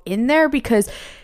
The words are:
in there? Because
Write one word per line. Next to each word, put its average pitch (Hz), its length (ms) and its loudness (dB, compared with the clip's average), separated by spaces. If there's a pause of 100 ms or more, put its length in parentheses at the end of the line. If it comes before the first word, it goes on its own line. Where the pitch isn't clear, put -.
in 202 220 -2
there? 311 220 4
Because 233 420 0 (340)